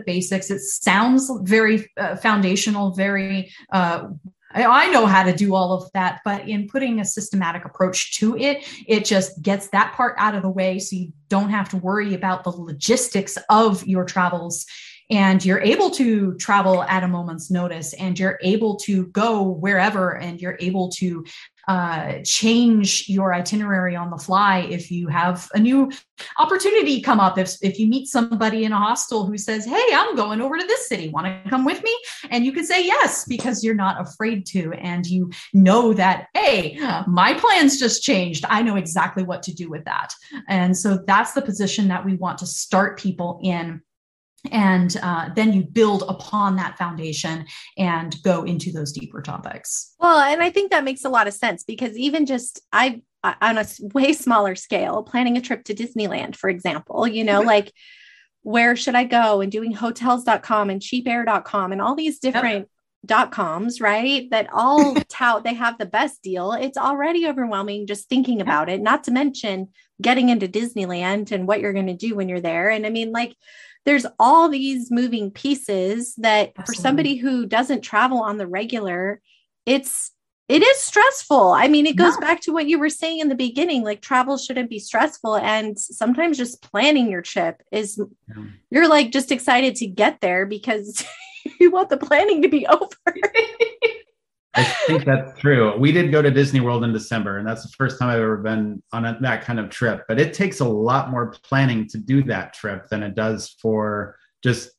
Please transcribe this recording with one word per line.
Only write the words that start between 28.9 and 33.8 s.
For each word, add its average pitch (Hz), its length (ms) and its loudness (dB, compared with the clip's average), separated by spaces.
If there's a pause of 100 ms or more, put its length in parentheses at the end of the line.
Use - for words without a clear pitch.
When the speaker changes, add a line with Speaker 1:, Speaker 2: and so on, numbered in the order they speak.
Speaker 1:
who 208 120 -4
says, 214 280 -6
"Hey, 370 280 0
I'm 392 220 2
going 214 240 -2
over 269 180 -2
to 370 80 -4
this 508 220 -2
city, 170 220 -4
wanna 185 400 -6
come 262 160 0
with 349 180 -2
me?" 453 100 0 (360)
And 240 160 0
you 269 80 0
can 330 120 -4
say 359 200 0
yes, - 400 2
because 233 400 -4
you're 220 100 2
not 190 240 0